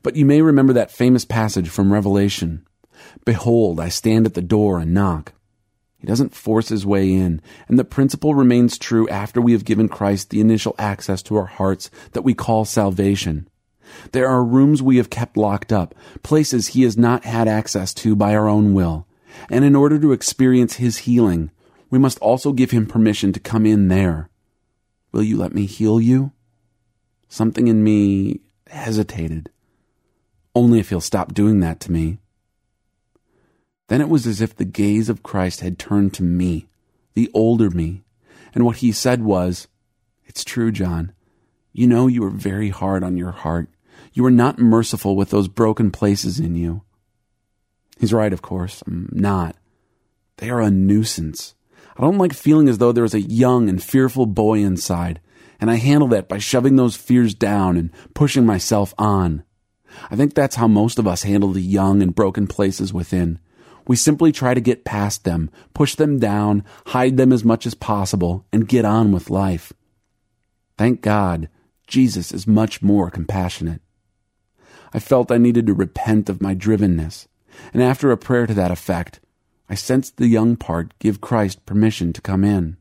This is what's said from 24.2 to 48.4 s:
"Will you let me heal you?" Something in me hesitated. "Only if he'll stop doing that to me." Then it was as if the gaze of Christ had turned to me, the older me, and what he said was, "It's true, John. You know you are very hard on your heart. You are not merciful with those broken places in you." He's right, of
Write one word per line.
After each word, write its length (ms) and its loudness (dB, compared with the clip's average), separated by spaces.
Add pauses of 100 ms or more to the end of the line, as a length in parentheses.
"Will 100 0
you 160 0
let 160 -6
me 100 -2
heal 340 0
you?" 340 2 (920)
Something 420 -2
in 140 2
me 600 0 (260)
hesitated. 800 -6 (1040)
"Only 240 4
if 120 -2
he'll 100 -2
stop 320 -4
doing 280 2
that 200 -2
to 120 -8
me." 260 -4 (1700)
Then 120 0
it 80 0
was 180 2
as 140 -2
if 160 -4
the 80 -4
gaze 440 0
of 140 -4
Christ 380 -4
had 180 -6
turned 360 0
to 100 -4
me, 420 -2 (480)
the 180 0
older 380 2
me, 320 -6 (500)
and 120 0
what 140 0
he 120 2
said 320 -2
was, 460 -2 (560)
"It's 180 -16
true, 300 -4
John. 400 -4 (600)
You 140 0
know 220 4
you 160 0
are 60 -4
very 400 -4
hard 340 -4
on 120 -4
your 140 -6
heart. 380 -6 (440)
You 140 0
are 40 4
not 280 4
merciful 560 2
with 160 -2
those 160 2
broken 460 0
places 480 -2
in 160 -4
you." 260 -6 (1120)
He's 160 -2
right, 200 0
of 100 -8